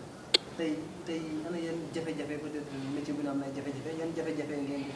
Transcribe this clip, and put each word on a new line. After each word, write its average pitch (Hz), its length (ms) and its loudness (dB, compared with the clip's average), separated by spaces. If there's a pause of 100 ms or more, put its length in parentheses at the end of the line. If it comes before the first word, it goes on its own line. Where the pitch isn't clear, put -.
(580)
Tey, 156 180 4 (300)
tey 160 160 0 (260)
ana 175 100 2
yan 165 200 2 (160)
jafe-jafe, 151 440 0
peut-être 147 320 -2 (240)
métier 147 200 0
bu 147 100 0
ne 143 60 4
am 139 100 2
na 135 60 2
ay 135 100 -2
jafe-jafe, 139 420 -2
yan 165 180 2
jafe-jafe 147 380 2
ngeen 139 320 2
di 139 100 -2